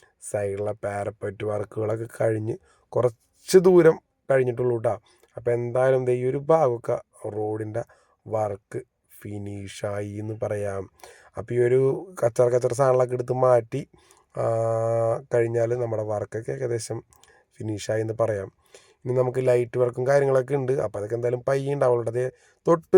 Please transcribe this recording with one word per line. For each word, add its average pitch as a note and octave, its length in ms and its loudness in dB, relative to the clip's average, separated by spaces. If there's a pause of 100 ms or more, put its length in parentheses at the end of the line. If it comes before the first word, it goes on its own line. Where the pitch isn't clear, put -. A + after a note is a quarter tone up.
(220)
സൈഡിലെ G#2 520 -4
പാരപ്പറ്റ് G2+ 680 -8
വർക്കുകളൊക്കെ G#2+ 640 -4 (140)
കഴിഞ്ഞ് A2 360 -2 (320)
കുറച്ച് - 680 0
ദൂരം F3 420 8 (320)
കഴിഞ്ഞിട്ടുള്ളൂ B2 440 2
കേട്ടോ. A2+ 260 -2 (360)
അപ്പൊ A#2+ 140 -2
എന്തായാലും B2+ 540 2
ദേ B2 80 2
ഈ B2 120 -2
ഒരു C3 120 0
ഭാഗമൊക്കെ C#3 640 2 (240)
റോഡിൻ്റെ G#2+ 580 -6 (440)
വർക്ക് G#2+ 640 -6 (320)
ഫിനിഷായി G2+ 1000 -8
എന്ന് G#2+ 220 -8
പറയാം. G2+ 460 -6 (480)
അപ്പൊ G#2+ 180 -8
ഈ A#2+ 120 2
ഒരു B2+ 140 4 (420)
കച്ചറ A#2+ 260 4
കച്ചറ B2 240 2
സാധനങ്ങളൊക്കെ B2+ 400 2
എടുത്ത് B2 200 -4
മാറ്റി, B2+ 480 2 (560)
ആ, A#2+ 60 -4 (880)
കഴിഞ്ഞാല് A#2 420 2
നമ്മുടെ A2+ 280 -4
വർക്കൊക്കെ G#2+ 480 -6
ഏകദേശം A#2+ 520 -6 (540)
ഫിനിഷായി G#2+ 440 -4
എന്ന് A2 200 -4
പറയാം. G#2+ 280 -2 (560)
ഇനി B2+ 80 -4
നമുക്ക് B2+ 340 0
ലൈറ്റ് B2 340 2
വർക്കും B2 260 0
കാര്യങ്ങളൊക്കെ C3+ 480 2
ഉണ്ട്. C3+ 180 0 (120)
അപ്പൊ G#2 140 -6
അതൊക്കെ G#2 160 -4
എന്തായാലും A#2+ 320 -2
പയ്യെ C#3 260 0
ഉണ്ടാവുള്ളൂ. B2 400 2
അതേ B2 120 -2 (420)
തൊട്ട് E3+ 300 4